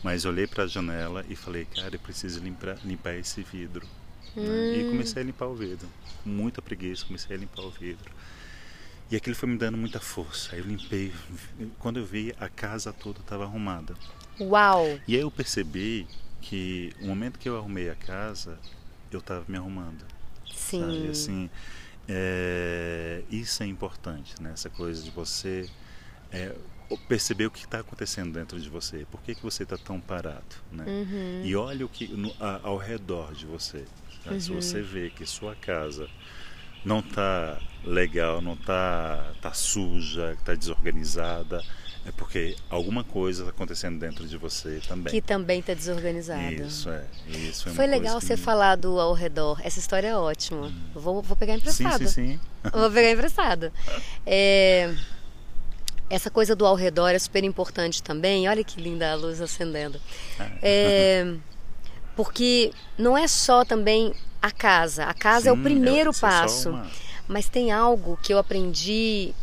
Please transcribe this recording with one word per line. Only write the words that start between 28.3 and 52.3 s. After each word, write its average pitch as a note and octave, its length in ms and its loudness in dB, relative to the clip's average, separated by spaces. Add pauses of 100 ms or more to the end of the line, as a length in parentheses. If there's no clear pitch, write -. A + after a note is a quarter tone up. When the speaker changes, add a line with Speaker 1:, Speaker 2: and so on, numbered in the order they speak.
Speaker 1:
dentro E2 280 -10
de D2+ 80 -12
você. D2 420 -12
Por - 120 -16
que A#2 120 -10
que - 80 -14
você G#2 240 -8
tá - 100 -8
tão F#2 240 -10
parado, D#2+ 540 -10 (160)
né? D#2+ 160 -12
Speaker 2:
Uhum. F#3 580 -8
Speaker 1:
E F#2+ 120 -2
olha C3+ 280 -6
o A#2+ 40 -10
que - 200 -12
no, G2+ 320 -8
a, G2 220 -6
ao G2+ 140 -4
redor F#2+ 580 -8
de C#2+ 120 -14
você. D#2 380 -12 (400)
Sabe? G3 160 -6
Se F3 120 -8
Speaker 2:
Uhum. F3 80 -6
Speaker 1:
você F3 220 -6
vê F#2+ 280 -8
que - 160 -14
sua G#2+ 300 -10
casa D2+ 520 -6 (760)
não G#2+ 180 0
tá F#2 560 -2 (260)
legal, E2+ 580 2
não E2+ 140 -4
tá, F2 840 0
tá - 120 -6
suja, E2 920 0
tá F2 100 4
desorganizada, E2+ 1080 2 (440)
é - 60 -10
porque D#2+ 440 0 (140)
alguma G2+ 340 -2
coisa F#2 400 -2
tá F2+ 60 2
acontecendo E2+ 480 -4
dentro D#2+ 280 -6
de D#2+ 120 -10
você D#2 500 -8
também. F2+ 240 -2
Speaker 2:
Que A3 100 2
também F#3 400 0
tá F#3 120 -4
desorganizada. E3+ 800 -4
Speaker 1:
Isso, D3 380 -6
é. D#2 140 -4 (240)
Isso D#2+ 400 -6
é E2+ 40 -4
Speaker 2:
Foi C4+ 140 2
Speaker 1:
uma C#4 40 0
Speaker 2:
legal A#3 240 2
Speaker 1:
coisa A#3+ 120 -2
Speaker 2:
você A#3 100 0
Speaker 1:
que - 60 2
Speaker 2:
falar G3+ 340 6
do F#3 220 4
ao E3+ 160 4
redor. D3+ 480 2
Essa - 160 0
história G3 300 0
é A3+ 80 0
ótima. D#3 520 -2
Speaker 1:
Hum. F#2 40 -6 (220)
Speaker 2:
Eu D3+ 60 -8
vou, F#3 220 0
vou G#3 140 8
pegar G#3+ 180 8
Speaker 1:
Sim, G#3+ 60 6
Speaker 2:
emprestado. C4+ 480 8
Speaker 1:
sim, B2+ 300 8